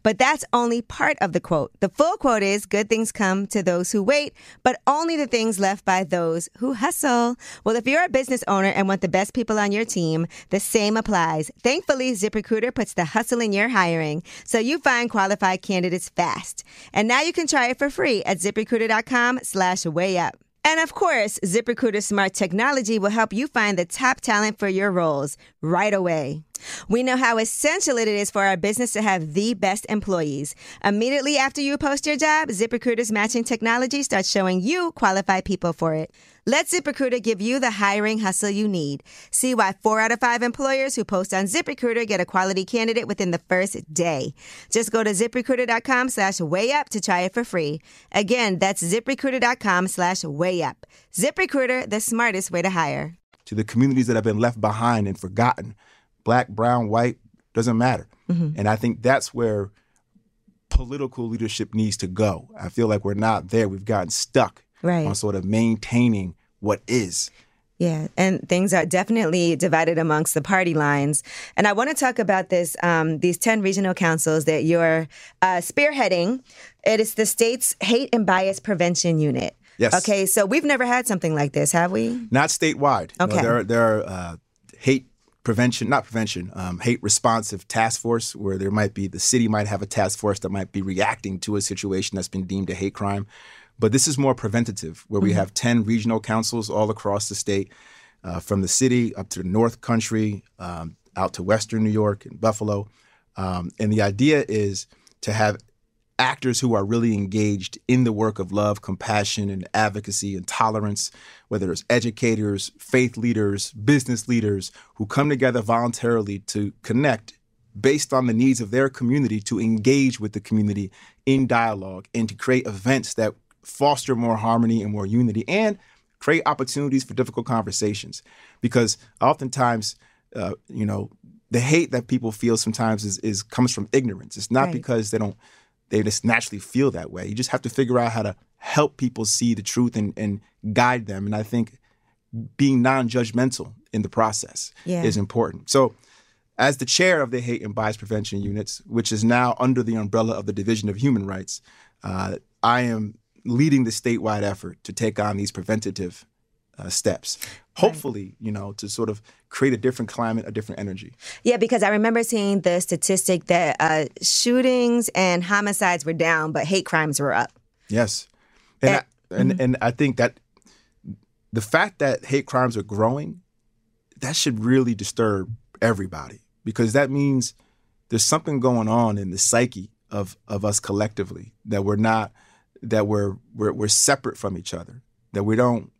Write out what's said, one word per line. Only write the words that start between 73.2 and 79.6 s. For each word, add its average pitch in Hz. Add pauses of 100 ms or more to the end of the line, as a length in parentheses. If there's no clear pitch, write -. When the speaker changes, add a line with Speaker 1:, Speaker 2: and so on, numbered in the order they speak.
Speaker 1:
ten 220
regional 190
councils 160
that 156
you're, 160 (340)
uh, 185
spearheading. 233 (440)
It 220
is 220
the 220
state's 233
Hate 240
and 226
Bias 190
Prevention 175
Unit. 147 (240)